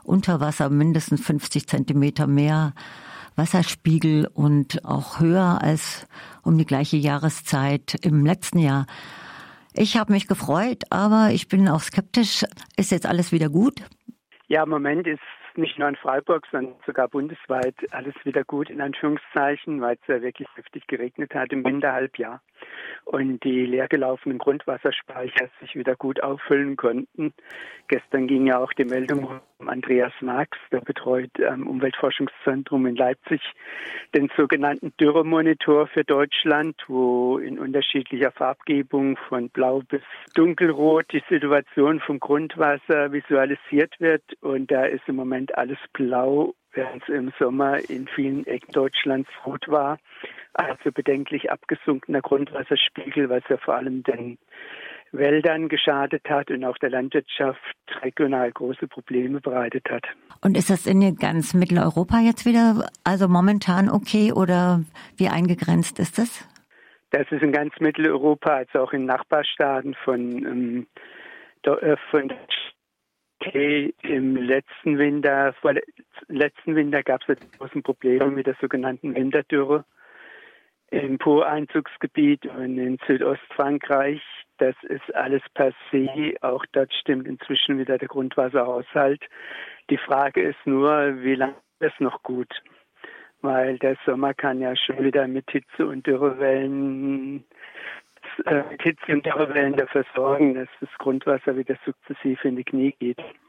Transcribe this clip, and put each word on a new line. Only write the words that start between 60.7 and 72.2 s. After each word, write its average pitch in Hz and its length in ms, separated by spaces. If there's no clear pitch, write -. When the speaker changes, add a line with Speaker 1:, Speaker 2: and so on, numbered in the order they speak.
Speaker 1:
das 185 160
in 190 300
ganz 160 380
Mitteleuropa 180 680
jetzt 226 260
wieder, 233 420
also 190 240
momentan 185 640
okay 208 420
oder 180 520
wie 190 120
eingegrenzt 170 720
ist - 200
das? - 300
Speaker 2:
Das 143 200
ist 147 120
in 147 100
ganz 147 280
Mitteleuropa, 151 720
also 135 300
auch 131 120
in 131 140
Nachbarstaaten 139 880
von, 123 400
ähm, 123 420
Do-, 139 160
äh, 151 180
von 139 220